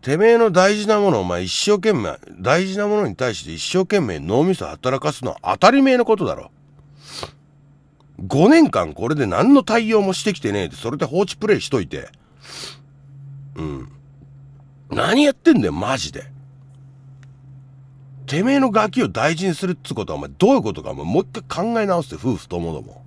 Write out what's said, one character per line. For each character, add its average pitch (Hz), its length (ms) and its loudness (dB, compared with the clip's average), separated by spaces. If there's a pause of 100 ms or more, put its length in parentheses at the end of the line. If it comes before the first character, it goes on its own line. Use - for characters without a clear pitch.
て 139 160 -2
め 214 140 6
え 233 60 6
の 226 140 4
大 190 260 4
事 208 100 -6
な 214 120 4
も 202 120 4
の、 110 100 2
お - 20 -2
前 90 200 -2
一 92 100 -6
生 208 240 0
懸 208 160 0
命、 95 240 -2 (220)
大 156 280 0
事 190 100 -6
な 208 100 -2
も 208 100 0
の 202 100 0
に 98 80 -6
対 123 200 -4
し - 80 -12
て 78 100 -12
一 82 80 -10
生 - 180 -2
懸 190 200 0
命 98 200 -2
脳 98 240 2
み 185 120 2
そ 95 100 -10
働 127 360 -4
か 151 100 -4
す 131 140 -10
の 98 60 -4
は - 100 -12
当 196 160 -2
た 202 140 6
り 277 100 4
前 269 160 4
の 240 80 2
こ 226 100 2
と 196 100 -4
だ 87 100 -2
ろ。 - 160 -16 (1700)
五 139 220 4
年 311 220 8
間 85 240 -2
こ 95 140 -6
れ 151 80 -2
で 139 100 0
何 120 280 4
の 277 100 6
対 226 300 0
応 214 80 4
も 190 120 -2
し - 100 -8
て 208 100 0
き - 60 -8
て 107 120 -4
ね 101 120 -2
え 82 60 -4
で、 139 60 -16
そ 117 160 -8
れ 151 60 -8
で 156 80 -4
放 143 140 -4
置 - 180 -2
プ 208 100 -6
レ 214 100 4
イ - 40 -4
し - 80 -10
と 123 120 0
い 78 60 -6
て。 67 220 -12 (1500)
う 82 60 -12
ん。 71 300 -10 (1000)
何 247 340 2
や 294 80 4
っ - 20 -2
て - 200 4
ん 196 80 4
だ 98 60 0
よ、 76 60 -2
マ 104 240 -4
ジ - 160 -8
で。 - 120 -14 (2000)
て 151 180 -2
め 262 100 2
え 285 60 2
の 262 120 2
ガ 214 180 2
キ 247 140 0
を 117 60 0
大 131 260 0
事 180 120 -4
に 170 80 0
す - 100 -6
る 180 80 -2
っ - 80 -8
つ - 120 -10
こ 101 120 -4
と 80 80 -8
は、 73 60 -6
お - 20 -10
前 71 160 -12
ど 208 140 6
う 277 40 6
い - 40 4
う - 20 -4
こ 104 120 -4
と 76 100 -10
か、 - 80 -10
お 67 40 -8
前 69 100 -10
も 117 160 0
う - 20 -2
一 - 180 -10
回 220 320 -6
考 226 80 0
え 208 40 0
直 180 180 0
し - 60 -12
て、 87 60 -14
夫 107 200 -4
婦 - 140 -12
と 87 100 -6
も 82 140 -6
ど 69 80 -10
も。 - 260 -20